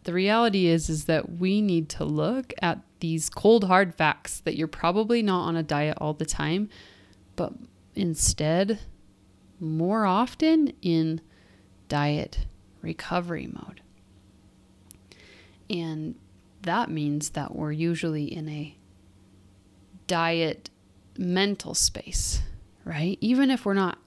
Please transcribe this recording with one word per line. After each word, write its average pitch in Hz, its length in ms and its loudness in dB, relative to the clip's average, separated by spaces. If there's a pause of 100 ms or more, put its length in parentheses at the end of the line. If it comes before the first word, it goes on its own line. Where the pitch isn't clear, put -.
the 175 80 -4
reality 196 540 4
is, 165 220 4
is 156 160 -2
that 165 340 0
we 190 220 2
need 170 280 2
to - 160 -6
look 156 560 -2
at 170 180 -2 (220)
these 160 280 -2
cold, 214 360 6
hard 185 280 4
facts - 520 -2
that 160 100 -2
you're 160 100 -2
probably 214 560 0
not 185 200 2
on 165 160 -2
a 165 40 0
diet 151 380 -2
all 151 140 -2
the 156 120 -6
time, 165 440 -2 (680)
but - 160 -4 (420)
instead, 175 840 0 (800)
more 175 460 0
often 285 680 4 (100)
in 160 380 2 (720)
diet 147 560 0 (360)
recovery 170 640 -6
mode. - 340 -14 (1900)
And 160 460 -4 (460)
that 185 280 0
means 147 420 -2
that 143 220 -6
we're 151 200 -4
usually 160 500 -2
in 156 240 -6
a 151 300 -8 (1300)
diet 165 600 0 (480)
mental 185 560 0
space, - 680 -2 (440)
right? 165 340 -2
Even 254 320 4
if 247 140 0
we're 196 80 2
not 190 320 0